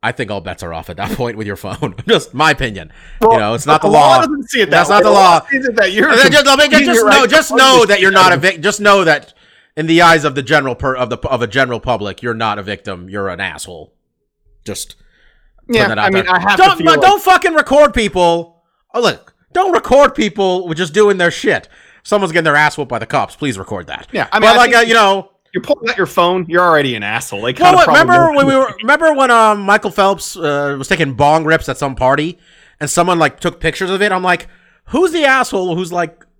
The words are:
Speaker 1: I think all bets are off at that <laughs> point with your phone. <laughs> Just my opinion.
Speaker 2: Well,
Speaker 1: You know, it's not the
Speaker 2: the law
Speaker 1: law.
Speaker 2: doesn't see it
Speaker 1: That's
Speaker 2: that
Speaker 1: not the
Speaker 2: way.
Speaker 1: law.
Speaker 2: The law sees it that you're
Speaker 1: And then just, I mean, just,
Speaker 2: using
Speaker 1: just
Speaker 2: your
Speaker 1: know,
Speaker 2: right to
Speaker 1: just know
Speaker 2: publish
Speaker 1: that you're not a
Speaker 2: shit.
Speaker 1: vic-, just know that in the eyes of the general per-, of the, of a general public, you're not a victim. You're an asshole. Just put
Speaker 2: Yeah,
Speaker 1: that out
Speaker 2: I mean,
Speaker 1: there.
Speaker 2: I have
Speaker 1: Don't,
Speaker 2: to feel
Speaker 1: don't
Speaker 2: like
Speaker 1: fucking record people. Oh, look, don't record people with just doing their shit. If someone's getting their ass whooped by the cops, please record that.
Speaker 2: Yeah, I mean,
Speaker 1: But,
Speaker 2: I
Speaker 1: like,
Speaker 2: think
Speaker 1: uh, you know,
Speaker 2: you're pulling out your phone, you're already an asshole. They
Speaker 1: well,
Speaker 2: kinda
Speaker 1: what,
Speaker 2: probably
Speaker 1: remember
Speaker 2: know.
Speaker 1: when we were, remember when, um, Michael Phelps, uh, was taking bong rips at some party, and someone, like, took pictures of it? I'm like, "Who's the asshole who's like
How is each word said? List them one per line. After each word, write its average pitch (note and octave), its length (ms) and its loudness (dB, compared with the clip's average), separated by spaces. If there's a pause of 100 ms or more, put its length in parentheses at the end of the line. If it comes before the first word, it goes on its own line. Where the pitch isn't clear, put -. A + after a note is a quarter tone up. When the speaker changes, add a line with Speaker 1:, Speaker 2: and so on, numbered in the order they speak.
Speaker 1:
I A#2 100 -6
think G#2+ 200 -10
all G2 100 -8
bets F2 220 -14
are E2 100 -12
off D#2+ 160 -14
at E2 80 -14
that G2 140 -8
<laughs> - 60 -8
point A#2+ 200 -8
with G#2+ 80 -8
your G2+ 100 -8
phone. G2+ 460 -10
<laughs> - 60 -12
Just F#3+ 260 -2
my D3+ 180 0
opinion. G#2+ 400 -6 (300)
Speaker 2:
Well, A3+ 120 4
Speaker 1:
You - 60 2
know, G#2+ 140 -2
it's D3 140 -6
not D3+ 140 2
the G3+ 80 0
Speaker 2:
the - 40 2
law D3+ 220 6
Speaker 1:
law. - 60 4
Speaker 2:
doesn't C#4+ 280 -6
see B3 120 -2
it F#3+ 100 0
Speaker 1:
That's F3 180 2
Speaker 2:
that G3+ 60 4
Speaker 1:
not G#3 80 4
the G#3+ 60 2
Speaker 2:
way. G#3 60 4
Speaker 1:
law. F3 240 6
Speaker 2:
The - 60 -8
law - 60 -20
sees C4+ 160 -4
it A3+ 80 -4
that G3 160 0
you're G#3+ 180 0
Speaker 1:
And A#3 100 2
then C4 120 4
just, C#4+ 160 4
I C4+ 80 4
mean, D4 160 2
just, D4+ 100 4
Speaker 2:
using C#4 120 0
Speaker 1:
just - 20 2
Speaker 2:
your A3 160 2
Speaker 1:
know, C#4 60 4
Speaker 2:
right C4+ 60 4
to A#3+ 120 0
Speaker 1:
just - 160 2
know - 60 0
Speaker 2:
publish C4 320 6
Speaker 1:
that G3+ 120 2
you're F#3+ 100 2
not F#3 200 6
a F3 40 2
Speaker 2:
shit. C#3+ 60 -4
Speaker 1:
vic-, F3 200 -2
just G3+ 200 -2
know G3+ 220 4
that D3+ 300 -2 (440)
in D#3 100 -4
the E3 140 4
eyes E3 220 4
of D3 120 -2
the C#3 60 -4
general C3+ 320 -2
per-, C3 220 -4
of B2+ 160 -4
the, A2+ 60 -6 (100)
of B2+ 160 -2
a A#2+ 40 -6
general B2 320 -2
public, G#2 440 -6
you're A#2+ 100 -6
not A2 240 -4
a G2+ 60 -12
victim. F#2+ 460 -12
You're G2 200 -6
an F2 100 -10
asshole. E2+ 540 -12 (720)
Just - 300 -14 (720)
put A#3+ 80 -4
Speaker 2:
Yeah, G#3 140 2
Speaker 1:
that G#3 100 -4
out G#3 80 0
Speaker 2:
I - 20 0
mean, F#3+ 160 -2
Speaker 1:
there. - 80 0
Speaker 2:
I F3+ 60 2
have G3 180 0
Speaker 1:
Don't, F#4+ 200 4
Speaker 2:
to E4 60 -6
feel E4 160 4
Speaker 1:
don't F#4+ 160 4
Speaker 2:
like G4+ 60 -6
Speaker 1:
fucking F#4 320 2
record D4 400 2
people. F3 680 -2 (300)
Oh, A#3+ 80 -4
look, - 340 -4 (160)
don't F#4 220 0
record C#4 420 2
people F#3+ 520 -2
with D#3+ 100 -6
just E3 160 -6
doing G3+ 240 2
their F3 140 0
shit. - 360 -4 (340)
If - 60 -20
someone's G3 240 -2
getting D#3+ 140 0
their D3 100 2
ass D3+ 220 0
whooped C#3+ 120 -8
by A#2+ 100 -6
the A2 60 -10
cops, A#2 300 -4
please C3 240 -6
record F#2 280 -12
that. C#2+ 240 -14
Speaker 2:
Yeah, F3+ 200 -4
I G#3 80 0
mean, G#3+ 100 4
Speaker 1:
But, A#3 40 6
Speaker 2:
I A#3+ 40 4
Speaker 1:
like, A#3+ 140 4
Speaker 2:
think A#3 140 4
Speaker 1:
uh, - 20 -6
you A3+ 60 2
know, G3 380 2 (220)
Speaker 2:
you're F#3 100 -8
pulling - 260 -4
out A#3 80 -6
your F#3+ 80 -2
phone, F3+ 420 -2
you're F3 160 0
already D3 320 0
an G#2+ 80 -10
asshole. G#2 380 -8
They B2 120 -4
Speaker 1:
well, - 0 -
Speaker 2:
kinda F4+ 240 2
Speaker 1:
what, E4+ 80 6
Speaker 2:
probably D4+ 160 4
Speaker 1:
remember F4 300 2
Speaker 2:
know. D4 60 0
Speaker 1:
when C#4 100 2
we C4+ 80 0
were, C4 260 0
remember D4+ 320 2
when, C4+ 180 2
um, G#3+ 300 2
Michael G3+ 300 0
Phelps, G3 460 -2
uh, C#3+ 400 -4
was C3+ 100 -10
taking D3+ 260 -2
bong D3 320 2
rips D#3+ 220 0
at C3 100 -6
some C3+ 180 -6
party, C#3+ 420 -2 (420)
and D3 100 -8
someone, F3 300 0
like, D3+ 200 -2
took E3+ 200 -6
pictures E3 300 -6
of F#3+ 140 -4
it? G#3 80 0
I'm F#3 120 -4
like, F3+ 240 -2 (380)
"Who's E4 260 0
the D#4+ 140 -2
asshole G3+ 500 -2
who's F3 160 -8
like F3 320 -6 (160)